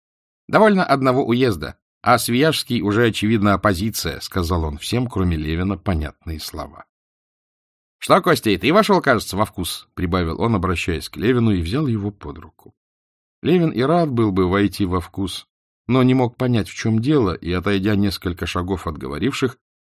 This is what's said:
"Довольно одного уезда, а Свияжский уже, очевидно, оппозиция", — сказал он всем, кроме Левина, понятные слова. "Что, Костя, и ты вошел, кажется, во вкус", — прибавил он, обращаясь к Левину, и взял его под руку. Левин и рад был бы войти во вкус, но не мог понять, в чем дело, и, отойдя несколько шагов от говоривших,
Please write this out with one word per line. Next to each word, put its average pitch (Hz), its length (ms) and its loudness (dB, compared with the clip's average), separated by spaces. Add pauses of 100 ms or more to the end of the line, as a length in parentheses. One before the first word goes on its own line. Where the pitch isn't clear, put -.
(480)
"Довольно 196 360 4
одного 135 420 2
уезда, 104 520 0 (240)
а 120 160 4
Свияжский 123 640 0
уже, 104 240 2
очевидно, 104 480 2
оппозиция", — 92 680 -2
сказал 85 420 -2
он 73 140 -6
всем, 120 280 -4
кроме 92 300 -2
Левина, 82 400 -2
понятные 78 640 -6
слова. - 460 -14 (1120)
"Что, 165 220 2
Костя, 147 300 2
и 95 80 2
ты 120 140 2
вошел, 196 280 4
кажется, 110 360 0
во 104 100 0
вкус", — - 480 -8
прибавил 87 440 -2
он, 113 160 0
обращаясь 87 540 -2
к - 80 -16
Левину, 113 360 2
и 92 100 0
взял 117 240 -2
его 104 240 -2
под - 260 -14
руку. - 380 -20 (640)
Левин 165 300 2
и 107 100 -2
рад 160 300 2
был 117 200 2
бы 92 160 2
войти 98 380 0
во 90 160 -2
вкус, - 460 -8 (400)
но 127 160 2
не 127 100 6
мог 127 240 0
понять, 120 320 0
в - 60 -18
чем 110 260 0
дело, 123 320 2
и, - 180 -8
отойдя 98 460 0
несколько 95 480 -2
шагов 90 420 -4
от 80 120 -8
говоривших, 76 580 -4 (360)